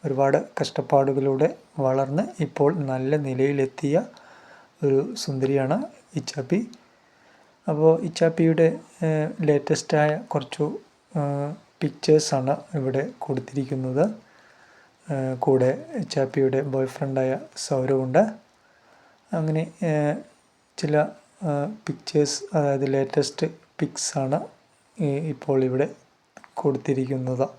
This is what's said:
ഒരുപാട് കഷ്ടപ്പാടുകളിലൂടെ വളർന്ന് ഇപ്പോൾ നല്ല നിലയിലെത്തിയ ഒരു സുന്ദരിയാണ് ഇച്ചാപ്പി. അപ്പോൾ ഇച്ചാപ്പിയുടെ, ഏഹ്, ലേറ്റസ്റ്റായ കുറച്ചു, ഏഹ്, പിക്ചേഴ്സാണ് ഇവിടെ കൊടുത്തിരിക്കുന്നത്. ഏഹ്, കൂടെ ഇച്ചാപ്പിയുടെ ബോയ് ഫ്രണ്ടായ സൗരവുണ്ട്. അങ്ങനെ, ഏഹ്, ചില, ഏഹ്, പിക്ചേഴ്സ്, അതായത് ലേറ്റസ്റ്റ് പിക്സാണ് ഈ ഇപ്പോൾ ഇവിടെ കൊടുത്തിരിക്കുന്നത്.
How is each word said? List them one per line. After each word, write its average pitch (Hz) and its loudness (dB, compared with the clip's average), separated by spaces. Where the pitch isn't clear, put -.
ഒരുപാട് 139 2
കഷ്ടപ്പാടുകളിലൂടെ 139 2
വളർന്ന് 135 0
ഇപ്പോൾ 151 2
നല്ല 135 -2
നിലയിലെത്തിയ 139 0
ഒരു 139 2
സുന്ദരിയാണ് 135 -2
ഇച്ചാപ്പി. 156 -4
അപ്പോൾ 160 4
ഇച്ചാപ്പിയുടെ, 165 2
ഏഹ്, 156 0
ലേറ്റസ്റ്റായ 151 2
കുറച്ചു, 170 -4
ഏഹ്, 143 -2
പിക്ചേഴ്സാണ് 147 2
ഇവിടെ 135 -2
കൊടുത്തിരിക്കുന്നത്. 131 -2
ഏഹ്, 131 -4
കൂടെ 131 2
ഇച്ചാപ്പിയുടെ 135 0
ബോയ് 131 -2
ഫ്രണ്ടായ 131 -2
സൗരവുണ്ട്. 131 0
അങ്ങനെ, 160 -2
ഏഹ്, 151 0
ചില, 151 0
ഏഹ്, 147 -2
പിക്ചേഴ്സ്, - -2
അതായത് 139 0
ലേറ്റസ്റ്റ് 139 0
പിക്സാണ് 143 -4
ഈ 147 0
ഇപ്പോൾ 135 0
ഇവിടെ 131 0
കൊടുത്തിരിക്കുന്നത്. 131 -2